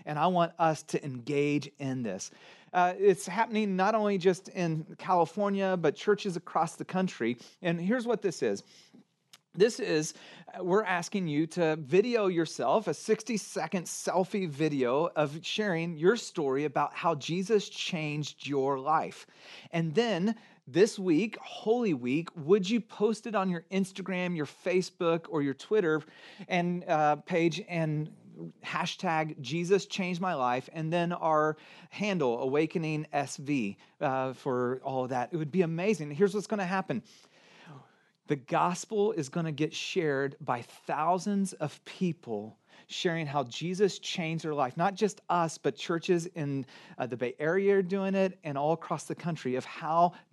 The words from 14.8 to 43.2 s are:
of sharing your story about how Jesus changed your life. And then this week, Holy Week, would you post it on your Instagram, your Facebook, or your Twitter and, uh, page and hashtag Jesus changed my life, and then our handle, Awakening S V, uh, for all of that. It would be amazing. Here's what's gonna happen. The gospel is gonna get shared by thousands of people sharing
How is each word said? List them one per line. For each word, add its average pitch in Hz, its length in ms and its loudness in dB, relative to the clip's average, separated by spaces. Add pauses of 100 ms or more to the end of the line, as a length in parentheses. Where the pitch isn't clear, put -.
of 151 260 0
sharing 175 540 -2
your 180 180 4
story 147 500 0
about 147 300 0
how 170 220 0
Jesus 185 520 0
changed 151 800 -6
your 135 320 0
life. 135 480 -2 (460)
And 165 200 0
then 220 440 2 (320)
this 175 280 6
week, 190 440 2
Holy 226 540 0
Week, 131 420 -2
would 180 340 4
you 233 100 2
post - 460 -2
it 202 80 -4
on 190 160 2
your 165 220 -4
Instagram, 180 640 -2
your 151 100 -2
Facebook, 175 840 -2
or 151 140 -2
your 139 120 0
Twitter 160 480 2 (440)
and, 175 420 0
uh, 151 280 4
page 165 520 0
and 156 440 -2 (520)
hashtag 160 800 -2
Jesus 170 420 2
changed 180 340 -4
my 185 140 -2
life, 127 400 0
and 160 180 -4
then 175 220 2
our 156 460 2 (320)
handle, 151 500 0
Awakening 156 720 0
S 143 240 -2
V, 131 400 -2 (240)
uh, 131 320 -2
for 123 500 -2
all 131 220 -2
of 120 60 -6
that. 123 200 -2
It 175 60 -4
would 156 160 -4
be 185 80 4
amazing. 165 500 0
Here's 180 240 2
what's 202 120 -4
gonna 208 180 -2
happen. 175 380 -2 (1300)
The 147 80 0
gospel 175 760 0
is 139 160 -4
gonna 160 240 -2
get 147 220 -2
shared 139 680 0
by 123 220 -2
thousands 185 920 -2
of - 300 -6
people 110 720 -4 (300)
sharing 165 380 -2